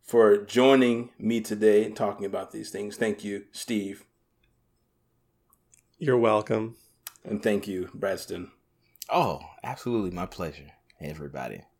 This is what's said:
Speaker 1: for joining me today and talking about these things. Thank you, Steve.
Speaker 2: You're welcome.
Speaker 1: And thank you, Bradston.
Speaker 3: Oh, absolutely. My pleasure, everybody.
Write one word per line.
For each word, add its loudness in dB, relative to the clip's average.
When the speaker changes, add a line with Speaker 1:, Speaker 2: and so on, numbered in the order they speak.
Speaker 1:
for 6
joining 4
me 0
today 4
and -8
talking -4
about -8
these -12
things. -10
Thank -2
you, -8
Steve. -6
Speaker 2:
You're 2
welcome. 0
Speaker 1:
And -6
thank 0
you, -8
Bradston. -8
Speaker 3:
Oh, 0
absolutely. -4
My -8
pleasure, -10
everybody. -12